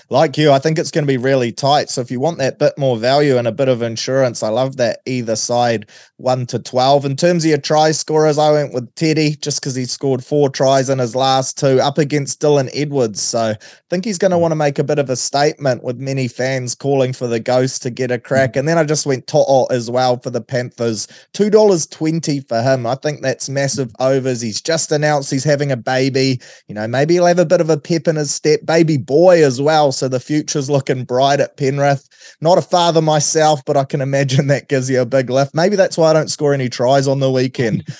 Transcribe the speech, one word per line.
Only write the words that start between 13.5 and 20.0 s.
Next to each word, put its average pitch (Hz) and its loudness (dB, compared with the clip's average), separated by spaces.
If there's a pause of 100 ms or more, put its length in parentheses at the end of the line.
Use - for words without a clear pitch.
think 180 -4
he's 202 -4
gonna 175 0
wanna 165 0
make 147 -2
a 139 0
bit 147 0
of 131 -2
a 127 -2
statement, 147 -2
with 123 -8
many 135 -4
fans 127 -6
calling 135 0
for 127 -6
the 117 -2
Ghost 127 0
to 135 -6
get 127 -6
a 123 -2
crack. 131 -2
And 139 0
then 170 2
I 160 2
just 151 -2
went 131 -4
To'o 139 4
as 120 -2
well 127 2